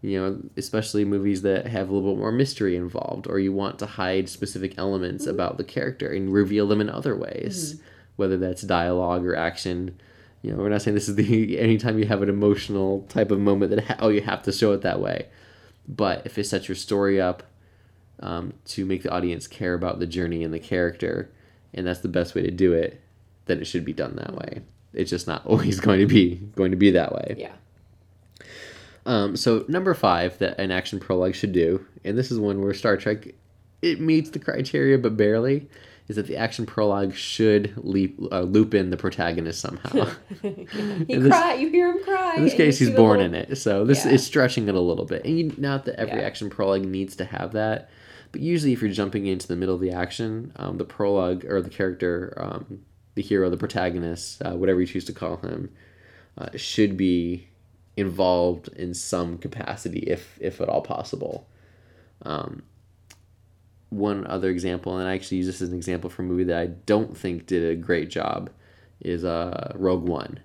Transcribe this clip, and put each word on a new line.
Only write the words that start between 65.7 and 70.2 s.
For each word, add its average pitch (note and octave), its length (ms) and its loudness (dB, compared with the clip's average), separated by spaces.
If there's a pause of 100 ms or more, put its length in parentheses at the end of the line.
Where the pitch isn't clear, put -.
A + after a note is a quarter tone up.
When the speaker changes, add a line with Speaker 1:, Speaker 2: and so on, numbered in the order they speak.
Speaker 1:
an F2+ 60 -6
example F2 340 -6
from F2+ 160 -8
a - 20 -4
movie F2+ 160 0
that F2 160 0
I E2+ 60 -2
don't G#2 500 0
think F2+ 300 -6
did E2+ 240 0
a E2 60 0
great E2+ 340 -2
job, - 400 -4 (500)
is, E2+ 240 -4
uh, E2+ 520 -4
Rogue F#2 320 2
One. D2+ 360 -6